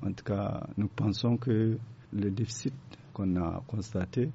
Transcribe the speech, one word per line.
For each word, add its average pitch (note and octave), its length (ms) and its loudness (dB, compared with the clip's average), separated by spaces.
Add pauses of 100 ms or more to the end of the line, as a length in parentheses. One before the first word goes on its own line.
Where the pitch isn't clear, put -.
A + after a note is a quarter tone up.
en G2+ 60 0
tout - 140 -10
cas, G2+ 420 -2 (100)
nous G#2 120 4
pensons A2+ 480 2
que A2+ 400 4 (360)
le G2+ 160 2
déficit - 440 -2 (400)
qu'on F#2+ 240 2
a F2 280 0
constaté G#2 680 -2